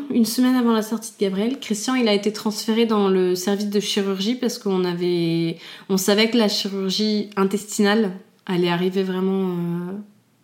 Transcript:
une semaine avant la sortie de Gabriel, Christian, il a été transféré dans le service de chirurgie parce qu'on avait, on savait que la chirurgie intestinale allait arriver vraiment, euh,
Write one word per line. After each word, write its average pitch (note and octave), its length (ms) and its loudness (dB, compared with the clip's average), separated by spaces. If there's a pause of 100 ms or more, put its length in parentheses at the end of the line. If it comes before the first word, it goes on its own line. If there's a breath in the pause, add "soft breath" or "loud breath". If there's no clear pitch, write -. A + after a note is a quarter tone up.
(120)
une A3+ 140 4
semaine B3+ 300 2
avant A#3+ 180 2
la A3 100 2
sortie A3 280 -8
de - 120 -6
Gabriel, G3+ 360 -2
Christian, G#3+ 360 -4
il B3 120 2
a G#3 60 4
été G3+ 200 0
transféré A3 520 0
dans G#3 240 2
le F#3 260 2
service G3+ 340 -2
de G3+ 100 0
chirurgie G3 560 -2
parce A#3 220 -4
qu'on F#3 260 0
avait, E3+ 720 0 (320 loud breath)
on F#3+ 80 2
savait G#3 320 2
que A#3 80 0
la G#3+ 100 4
chirurgie G3+ 880 -2
intestinale G3+ 760 2 (360)
allait F3+ 220 2
arriver F#3 340 0
vraiment, F#3+ 460 -2
euh, F3 420 -4 (520)